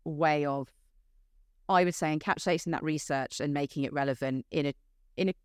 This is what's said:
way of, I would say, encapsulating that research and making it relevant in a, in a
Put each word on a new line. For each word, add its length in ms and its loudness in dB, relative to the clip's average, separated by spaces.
way 420 2
of, 220 -4
I 160 6
would 120 2
say, 200 0
encapsulating 540 0
that 140 -2
research 560 -2
and 120 0
making 300 -2
it 100 -2
relevant 600 -2
in 140 0
a, 80 -2
in 120 0
a 60 -2